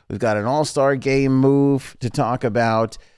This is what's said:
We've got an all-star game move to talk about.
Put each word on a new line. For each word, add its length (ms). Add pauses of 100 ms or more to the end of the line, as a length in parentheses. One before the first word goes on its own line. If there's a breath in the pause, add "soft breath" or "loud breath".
We've 100
got 180
an 100
all-star 500
game 400
move 640
to 100
talk 320
about. 560 (200 soft breath)